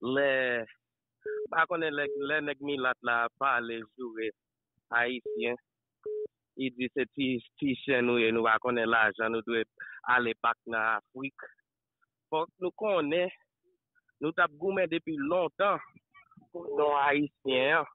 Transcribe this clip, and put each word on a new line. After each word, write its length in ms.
les, 600
pa 180
konnen 280
les, 120
les 140
nèg 200
milat 400
la 260
pale 420
joure 320
haïtien. 680
Il 200
dit 180
c'est 180
ti, 320
ti 260
chen 220
nou, 140
et 120
nous 120
pa 160
konnen 260
l'argent, 440
nous 120
doit 220
aller 380
back 240
dans 340
Afrique. 440
Faut 160
que 140
nous 120
konnen, 580
nous 100
tap 200
goumen 360
depuis 300
longtemps, 600
nous 460
haïtiens. 840